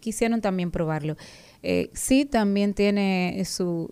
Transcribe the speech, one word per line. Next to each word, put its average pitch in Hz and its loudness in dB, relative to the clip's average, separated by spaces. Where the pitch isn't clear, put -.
quisieron 226 0
también 185 -2
probarlo. 156 -2
Eh, - 0
sí, 269 2
también 202 2
tiene 196 2
su, 170 -4